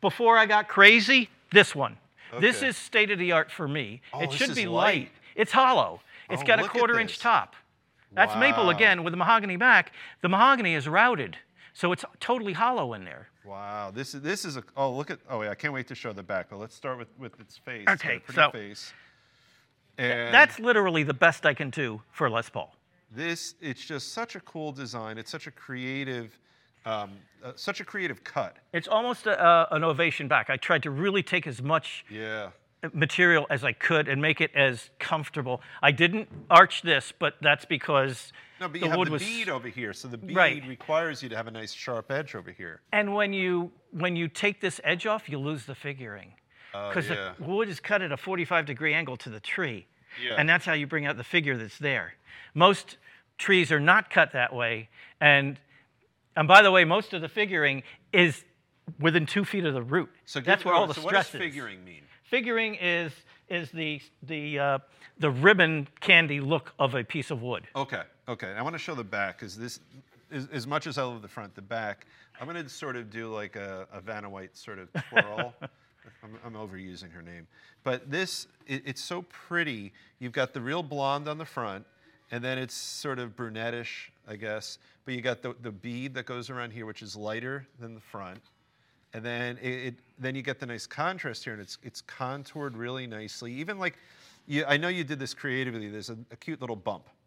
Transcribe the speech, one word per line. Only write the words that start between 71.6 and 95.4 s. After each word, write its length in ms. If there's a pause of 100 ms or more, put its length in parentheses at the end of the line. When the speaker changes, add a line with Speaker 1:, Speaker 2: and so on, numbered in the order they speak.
Speaker 2:
back, 440 (340)
I'm 80
gonna 200
sort 280
of 140
do 220
like 240
a, 360
a 80
Vanna 280
White 280
sort 240
of 80 (200)
twirl. 500
Speaker 1:
<laughs> 60 (580)
Speaker 2:
I'm, 220
I'm 100
overusing 580
her 100
name. 240 (380)
But 260
this, 360 (200)
it, 180
it's 180
so 200
pretty. 720 (260)
You've 140
got 200
the 80
real 220
blonde 460
on 100
the 60
front, 420 (440)
and 140
then 140
it's 160
sort 440
of 180
brunettish, 720 (200)
I 80
guess. 420 (260)
But 100
you 60
got 220
the, 200
the 80
bead 440
that 120
goes 240
around 220
here, 140
which 160
is 140
lighter 500 (140)
than 140
the 60
front. 400 (720)
And 120
then 340
it, 100
it, 260 (240)
then 160
you 80
get 180
the 60
nice 200
contrast 580
here, 100
and 80
it's, 200
it's 200
contoured 720
really 300
nicely. 480
Even 240
like, 200 (480)
you, 200
I 120
know 100
you 160
did 140
this 160
creatively. 560